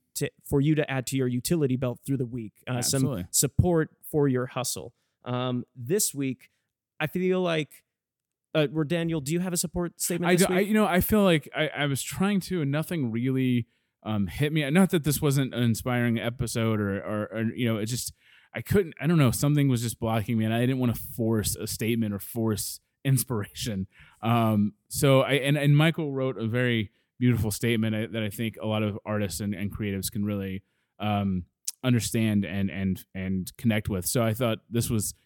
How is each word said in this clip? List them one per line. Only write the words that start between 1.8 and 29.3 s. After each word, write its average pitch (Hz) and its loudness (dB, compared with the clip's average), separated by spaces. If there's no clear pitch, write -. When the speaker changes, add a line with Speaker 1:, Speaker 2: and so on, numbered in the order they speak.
Speaker 1:
through 139 -2
the 127 -2
week. 113 -10
Uh, 127 -4
some - 0
Speaker 2:
Absolutely. 107 0
Speaker 1:
support - 2
for 143 2
your 123 0
hustle. 117 -8
Um, 123 -4
this 131 -2
week, 135 -6
I 156 -2
feel 185 0
like, 165 -4
uh, 151 4
where 156 -2
Daniel, 165 -2
do 143 -4
you 175 0
have 180 -4
a 180 -4
support 170 -4
statement 175 0
Speaker 2:
I 180 6
Speaker 1:
this 180 6
Speaker 2:
do, 185 2
Speaker 1:
week? 185 4
Speaker 2:
I, 196 -4
you 208 0
know, 214 6
I 175 4
feel 214 4
like 170 4
I, 151 0
I 143 -2
was 139 0
trying 196 0
to, 180 -2
and 143 0
nothing 151 -2
really, 127 2
um, 104 0
hit 139 -2
me. 151 0
Not 185 6
that 165 0
this 143 0
wasn't 135 2
an 123 2
inspiring 120 2
episode, 113 -2
or, 98 0
or, 104 -4
or, 110 -4
you 123 -2
know, 113 0
it 107 -4
just, 120 -6
I 113 -8
couldn't, 180 0
I 139 -4
don't 165 4
know, 131 6
something 143 2
was 120 2
just 113 -6
blocking 113 -2
me, 110 2
and 110 0
I 117 0
didn't 127 0
wanna 123 0
force 113 -2
a 92 -8
statement 113 -2
or 98 -6
force 110 -4
inspiration. 110 -4
Um, 110 2
so 135 4
I, 123 0
and, 143 2
and 147 4
Michael 156 2
wrote 131 -2
a 113 -2
very 117 0
beautiful 117 4
statement, 110 0
I, 110 -2
that 110 -4
I 107 -2
think 113 -6
a 98 -6
lot 110 0
of 104 -2
artists 104 -2